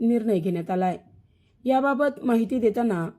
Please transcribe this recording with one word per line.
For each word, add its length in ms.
निर्णय 380
घेण्यात 320
आलाय. 280
याबाबत 600
माहिती 340
देताना 500